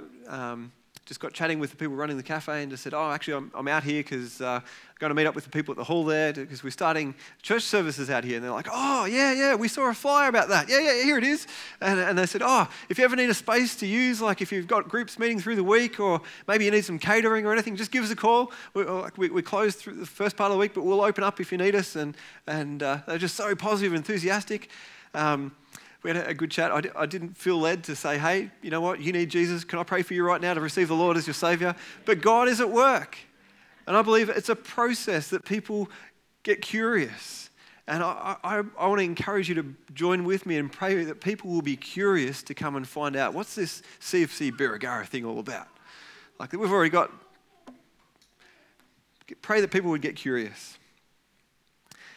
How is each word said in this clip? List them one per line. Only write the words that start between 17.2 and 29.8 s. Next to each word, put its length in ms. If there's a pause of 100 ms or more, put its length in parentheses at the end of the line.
or 80
anything, 220
just 160
give 140
us 80
a 40
call. 360 (220)
We, 100
like, 340
we, 120
we 120
close 320
through 200
the 120
first 300
part 160
of 40
the 40
week, 140
but 80
we'll 200
open 220
up 160
if 100
you 80
need 160
us." 220
And, 200 (300)
and, 380
uh, 140 (100)
they're 100
just 160
so 220
positive 360
and 60
enthusiastic. 720 (420)
Um, 440 (460)
we 60
had 80
a, 120
a 60
good 160
chat. 220
I, 80
di-, 160
I 80
didn't 320
feel 240
led 240
to 100
say, 220
"Hey, 340 (120)
you 80
know 100
what? 200
You 120
need 160
Jesus. 360
Can 140
I 40